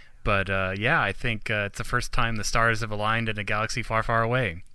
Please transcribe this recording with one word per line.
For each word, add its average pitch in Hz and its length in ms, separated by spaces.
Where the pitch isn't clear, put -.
But, 98 280
uh, 95 280
yeah, 135 240
I 98 120
think, 113 360
uh, 104 180
it's - 100
the 117 80
first 120 260
time 117 240
the 104 80
stars 113 380
have 110 100
aligned 110 380
in 107 100
a 104 40
galaxy 107 380
far, 110 220
far 117 180
away. 113 420